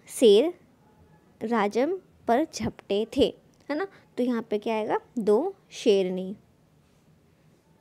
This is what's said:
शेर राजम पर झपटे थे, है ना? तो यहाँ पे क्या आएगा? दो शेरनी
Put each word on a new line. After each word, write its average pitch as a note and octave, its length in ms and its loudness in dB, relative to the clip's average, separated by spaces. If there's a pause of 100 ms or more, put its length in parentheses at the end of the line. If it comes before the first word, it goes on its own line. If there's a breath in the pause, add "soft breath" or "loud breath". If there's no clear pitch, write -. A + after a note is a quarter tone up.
शेर B3 460 4 (880)
राजम A3+ 560 -2 (300)
पर B3+ 260 2
झपटे A3 520 -6 (100)
थे, B3+ 180 2 (360)
है C#4+ 60 -2
ना? F#4+ 100 -4 (300 soft breath)
तो B3 60 -2
यहाँ A#3+ 200 -2
पे G#3+ 160 -6
क्या A3+ 160 -4
आएगा? A3 260 -2 (180)
दो A3+ 360 0 (160)
शेरनी F#3 680 -2 (1400)